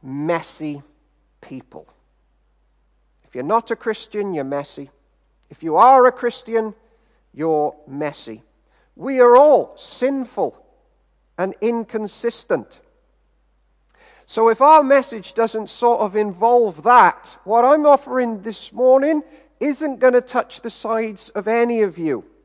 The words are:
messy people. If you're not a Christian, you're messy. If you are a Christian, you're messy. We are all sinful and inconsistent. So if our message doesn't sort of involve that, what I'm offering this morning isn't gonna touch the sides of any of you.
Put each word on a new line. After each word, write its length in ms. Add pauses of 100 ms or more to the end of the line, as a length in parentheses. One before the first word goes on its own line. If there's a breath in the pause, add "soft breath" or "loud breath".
messy 800 (600)
people. 440 (1400)
If 100
you're 100
not 260
a 60
Christian, 560
you're 120
messy. 440 (640)
If 120
you 140
are 300
a 60
Christian, 640 (600)
you're 420 (100)
messy. 560 (520)
We 260
are 160
all 400
sinful 800 (800)
and 240
inconsistent. 1200 (1400 soft breath)
So 240
if 140
our 200
message 520
doesn't 340
sort 320
of 160
involve 680
that, 600
what 220
I'm 180
offering 560
this 320
morning 500 (380 soft breath)
isn't 400
gonna 220
touch 400
the 80
sides 580
of 180
any 360
of 160
you. 260 (200)